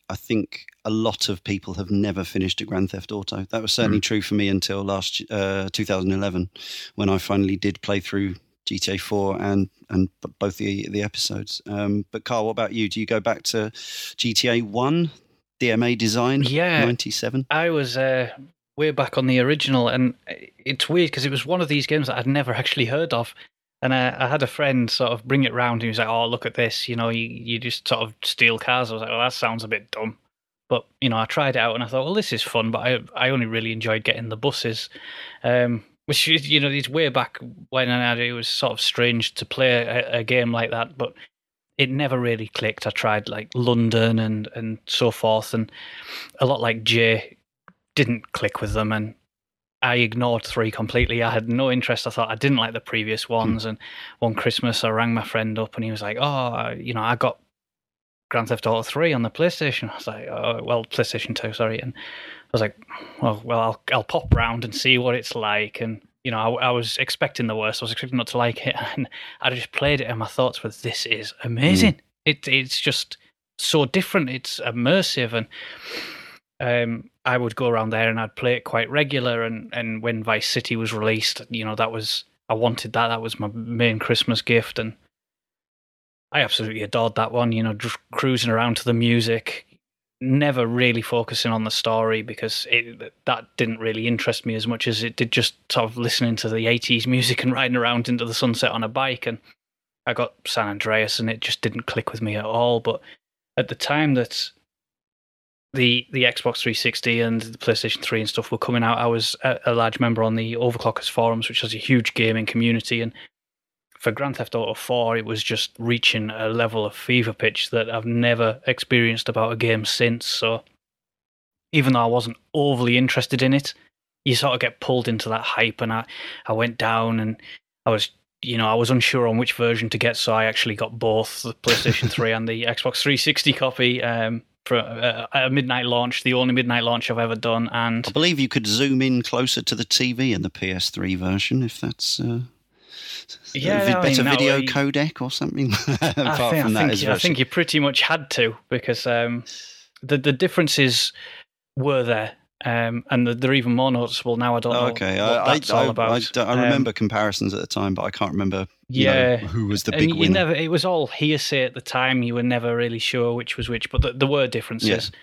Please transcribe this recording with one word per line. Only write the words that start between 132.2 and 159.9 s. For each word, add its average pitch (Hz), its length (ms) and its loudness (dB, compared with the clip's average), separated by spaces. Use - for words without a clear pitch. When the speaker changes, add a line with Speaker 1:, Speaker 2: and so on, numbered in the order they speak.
Speaker 3:
and 113 160 -2
the 113 160 -4
Xbox 117 380 -2
three 139 160 2
sixty 147 340 2
copy, 127 500 2
um, 117 400 -2
for 123 120 2
a, 113 540 -2
a 131 200 2
midnight 127 340 2
launch, 123 380 0
the 127 100 4
only 127 180 4
midnight 120 320 2
launch 117 280 0
I've 113 80 0
ever 113 160 0
done. 113 360 0
And 117 360 0
Speaker 1:
I - 40 -6
believe 160 280 2
you 131 80 2
could 117 180 0
zoom 131 340 2
in 127 220 2
closer 123 400 0
to 113 140 -2
the 117 100 -4
T 123 260 0
V 123 220 2
in 95 80 0
the 95 80 -2
P 92 220 -4
S 92 180 -2
three 95 240 -2
version, 95 480 0
if 117 180 -4
that's, - 400 -4
uh, 120 200 -2
Speaker 3:
Yeah, 185 280 0
Speaker 1:
a 196 40 2
vid-, 185 100 4
Speaker 3:
I 180 60 2
Speaker 1:
better 135 220 4
Speaker 3:
mean, - 20 4
that 135 140 4
Speaker 1:
video 139 200 4
Speaker 3:
way 135 60 0
Speaker 1:
codec 143 560 0
or 127 100 -4
something. 139 420 0
<laughs> - 140 -2
Speaker 3:
I 160 80 4
Speaker 1:
Apart 131 440 2
Speaker 3:
think, 151 100 4
Speaker 1:
from 113 80 4
Speaker 3:
I - 20 4
Speaker 1:
that, 107 60 4
Speaker 3:
think, 104 120 4
Speaker 1:
as 101 120 0
Speaker 3:
I - 40 0
Speaker 1:
version. - 120 2
Speaker 3:
think 160 200 2
you 127 60 4
pretty 165 340 2
much 143 220 2
had 160 300 0
to, 113 260 2
because, 123 380 -2
um, 120 360 0
the, 139 160 0
the 135 160 4
differences 143 800 2
were 131 260 2
there, 110 300 0
um, 117 480 -2
and 123 160 4
they're 123 260 2
even 123 220 2
more 131 160 2
noticeable 120 460 -2
now. 120 180 2
I 117 40 0
don't 117 160 0
Speaker 1:
Oh, 123 60 2
Speaker 3:
know 123 60 2
Speaker 1:
okay. 98 340 -2
Speaker 3:
what 107 80 2
Speaker 1:
I, 117 240 2
Speaker 3:
that's 147 160 -2
Speaker 1:
I, 107 80 2
Speaker 3:
all 135 100 4
Speaker 1:
I, - 20 2
Speaker 3:
about. 117 480 0
Speaker 1:
I, 123 40 2
I 113 120 0
Speaker 3:
Um, 123 80 2
Speaker 1:
remember 120 320 2
comparisons 104 600 0
at 101 60 -4
the - 80 -6
time, 101 260 -2
but 95 100 -2
I - 80 -2
can't 101 200 -4
remember, 95 360 -2
you 127 180 0
know, 135 80 4
Speaker 3:
Yeah. 123 240 4
Speaker 1:
who 107 300 -2
was 101 160 -2
the - 100 -2